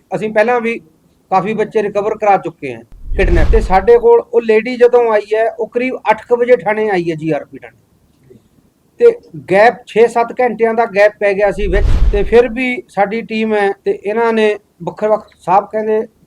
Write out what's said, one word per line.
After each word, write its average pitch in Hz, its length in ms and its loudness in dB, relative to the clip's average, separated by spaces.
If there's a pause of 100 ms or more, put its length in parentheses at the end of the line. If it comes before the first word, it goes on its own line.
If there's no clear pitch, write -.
(160)
ਅਸੀਂ 202 180 -6
ਪਹਿਲਾਂ 233 280 2
ਵੀ 226 160 -4 (540)
ਕਾਫੀ 190 220 -2
ਬੱਚੇ 214 300 -4
ਰਿਕਵਰ 208 340 -4
ਕਰਾ 202 200 2
ਚੁੱਕੇ 147 360 -10
ਹਾਂ 113 80 -16 (360)
ਕਿਡਨੈਪ। - 340 2
ਤੇ 226 100 4
ਸਾਡੇ 196 360 4
ਕੋਲ 233 240 4 (120)
ਉਹ 233 80 0
ਲੇਡੀ 220 340 0
ਜਦੋਂ 240 260 4 (100)
ਆਈ 208 240 -2
ਹੈ, 220 140 0
ਉਹ 220 180 -8
ਕਰੀਬ 247 280 -6 (160)
ਅੱਠ 220 160 -6
ਕੁ 240 100 0
ਵਜੇ 240 180 2
ਥਾਣੇ 214 340 -2
ਆਈ 175 220 -2
ਹੈ, 160 40 -6
ਜੀ 156 160 -6
ਆਰ 139 140 -4
ਪੀ 131 120 -20
ਥਾਣੇ। 113 200 -20 (1200)
ਤੇ 233 120 6 (400)
ਗੈਪ, 208 360 2
ਛੇ 226 200 2
ਸੱਤ 233 340 -4
ਘੰਟਿਆਂ 226 320 -2
ਦਾ 233 120 0
ਗੈਪ 202 340 2
ਪੈ 202 140 0
ਗਿਆ 202 180 0
ਸੀ 202 160 -4
ਵਿੱਚ, 185 180 0 (260)
ਤੇ 202 120 0
ਫਿਰ 240 260 2
ਵੀ 247 400 -4
ਸਾਡੀ 208 320 -2
ਟੀਮ 220 340 -4
ਹੈ 202 160 0 (140)
ਤੇ 196 200 -2
ਇਹਨਾਂ 226 280 -2
ਨੇ 214 240 0 (260)
ਵੱਖ-ਵੱਖ, 208 440 -4 (120)
ਸਾਹਿਬ 196 260 0
ਕਹਿੰਦੇ 214 360 -4 (260)